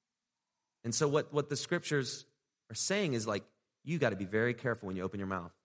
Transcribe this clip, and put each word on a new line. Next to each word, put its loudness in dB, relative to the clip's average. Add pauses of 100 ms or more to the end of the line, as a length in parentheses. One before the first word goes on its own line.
(840)
And 0
so 4
what, 2
what 0
the -2
scriptures -2 (460)
are -10
saying 2
is, 0
like, 0 (400)
you -2
gotta 4
be -4
very 2
careful -2
when -4
you -2
open -4
your -4
mouth. -4 (100)